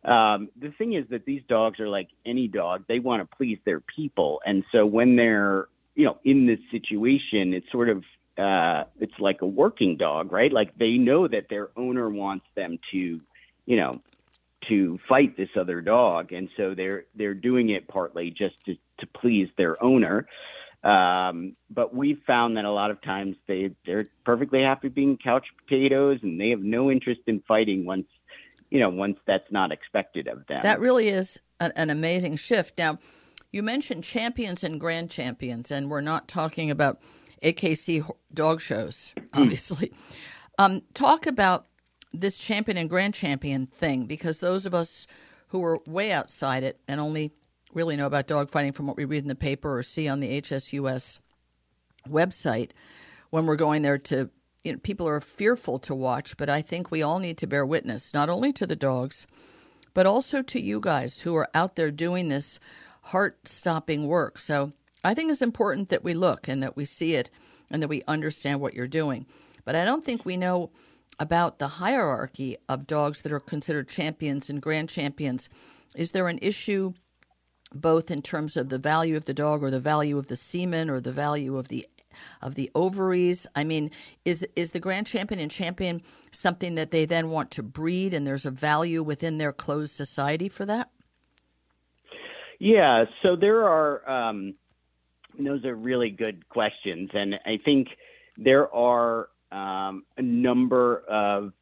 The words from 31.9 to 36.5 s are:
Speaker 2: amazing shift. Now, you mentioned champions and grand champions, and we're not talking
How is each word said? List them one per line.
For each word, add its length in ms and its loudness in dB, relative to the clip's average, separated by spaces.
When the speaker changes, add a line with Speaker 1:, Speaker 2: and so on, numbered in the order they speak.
Speaker 2:
amazing 460 0
shift. 400 -2
Now, 220 0
you 100 -4
mentioned 420 -4
champions 580 -4
and 180 -4
grand 300 -4
champions, 600 -8
and 200 -4
we're 100 -2
not 280 -4
talking 420 -2